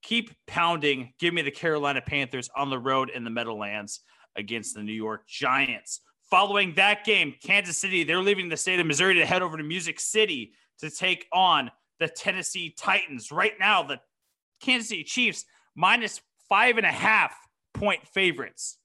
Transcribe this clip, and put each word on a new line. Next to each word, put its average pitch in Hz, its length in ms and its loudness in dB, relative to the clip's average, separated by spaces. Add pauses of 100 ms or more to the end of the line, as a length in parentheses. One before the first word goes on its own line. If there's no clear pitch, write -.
Keep 233 300 -2 (160)
pounding. 147 720 0
Give 170 140 2
me 170 80 0
the 139 100 -2
Carolina 143 500 0
Panthers 131 540 -4
on 139 140 -2
the 131 100 -4
road 131 300 0
in 120 160 -10
the 117 40 -8
Meadowlands 107 720 -6 (380)
against 107 360 -8
the 107 80 -12
New 107 120 -6
York 107 340 -8
Giants. 131 720 -2 (320)
Following 196 440 4
that 202 280 4
game, 180 400 2
Kansas 185 340 0
City, 185 280 0
they're 170 160 2
leaving 190 260 2
the 160 80 -4
state 185 240 0
of 165 80 2
Missouri 175 280 4
to 160 100 6
head 185 160 2
over 160 160 -4
to 156 60 -6
Music 165 360 -6
City 190 540 0 (260)
to 156 100 -10
take 180 440 -2
on 170 360 4 (300)
the 160 80 0
Tennessee 180 680 -6
Titans. 180 540 -2
Right 202 280 0
now, 196 240 4
the 139 160 -8 (600)
Kansas 240 280 0
City 180 140 -8
Chiefs, 233 400 -2 (320)
minus 208 460 0 (260)
five 226 300 4
and 208 100 0
a 156 40 2
half 202 440 2 (380)
point 196 340 -2
favorites 160 760 -2